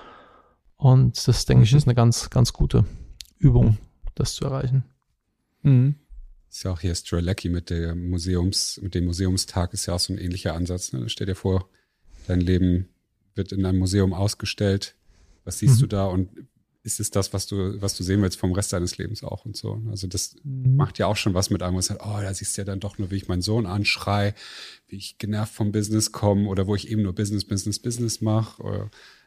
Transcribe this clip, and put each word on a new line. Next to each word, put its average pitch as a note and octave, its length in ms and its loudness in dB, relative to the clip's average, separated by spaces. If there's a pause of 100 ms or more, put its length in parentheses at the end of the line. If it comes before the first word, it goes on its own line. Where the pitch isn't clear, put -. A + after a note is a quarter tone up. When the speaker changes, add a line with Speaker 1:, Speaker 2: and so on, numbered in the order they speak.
(760)
Speaker 1:
Und B2+ 500 6
das, - 180 2
denke B2+ 180 8
ich, G#2+ 80 4
Speaker 2:
Mhm. C#3+ 60 8
Speaker 1:
ist D3 100 4
eine B2 80 4
ganz, A#2 340 4
ganz B2+ 240 4
gute A#2+ 320 4 (540)
Übung, B2 280 6
Speaker 2:
Mhm. G#2+ 100 4 (380)
Speaker 1:
das - 180 -2
zu - 120 -8
erreichen. C3+ 380 0 (760)
Speaker 2:
Mhm. C#3 340 4 (540)
Speaker 3:
Ist - 140 -14
ja G2 80 -2
auch E2+ 100 -6
hier F2+ 120 -2
Strelecki F2 560 -2
mit F2 200 -4
der E2 260 -2
Museums-, F2+ 880 -2
mit F#2+ 100 -6
dem F2+ 120 0
Museumstag F#2 680 -2
ist - 140 -6
ja F2 80 -2
auch F2 40 -2
so - 140 -2
ein G2 60 -6
ähnlicher F2+ 340 -4
Ansatz, F2+ 400 -6
ne? B2 160 -6
Stell - 160 -6
dir F#2+ 100 -4
vor, F#2 340 0 (580)
dein F2+ 140 2
Leben F2+ 480 2 (460)
wird F#2+ 180 -6
in G2 120 -2
einem F#2 140 2
Museum F#2+ 340 2
ausgestellt. G2+ 840 -2 (500)
Was - 140 -10
siehst A#2 180 6
Speaker 1:
Mhm. B2+ 40 4
Speaker 3:
du G2+ 60 2
da G2 180 0
und F#2 240 0 (540)
ist - 160 -6
es G#2+ 120 -6
das, G2 220 0
was G2 140 -4
du, G2+ 340 -4
was G2 140 -4
du - 80 -8
sehen F#2+ 180 2
willst A2 160 0
vom F#2 140 0
Rest F#2+ 220 -2
deines F2+ 240 -2
Lebens F#2+ 260 -8
auch - 220 -10
und A2 100 -12
so? G#2+ 340 -8
Also G2 180 -8
das - 360 -6
Speaker 2:
Mhm. C3 320 2
Speaker 3:
macht - 240 2
ja F#2+ 80 2
auch G2+ 80 0
schon G2 180 0
was F#2 160 0
mit F#2 140 -2
einem, F2+ 100 -2
wo - 40 0
man F#2 40 -2
sagt, G2 240 -4
oh, G2+ 160 -6
da G2 120 -6
siehst - 240 -8
du G2+ 40 -6
ja G2 40 -8
dann G2 160 -6
doch - 160 -10
nur, F#2+ 120 -4
wie G2 60 -2
ich - 140 -6
meinen F2+ 120 -2
Sohn G#2+ 240 0
anschrei, G2+ 720 0 (520)
wie G2 100 -14
ich - 200 -16
genervt G#2+ 360 -4
vom G#2 180 -2
Business G#2+ 400 0
komme G2+ 380 2
oder F#2+ 180 0
wo G#2 80 0
ich - 140 -6
eben G#2+ 140 0
nur F#2 120 -2
Business, G#2 300 -4
Business, G#2 340 -4
Business A#2+ 420 -6
mach. A2 380 0
Oder G2+ 300 -8 (380)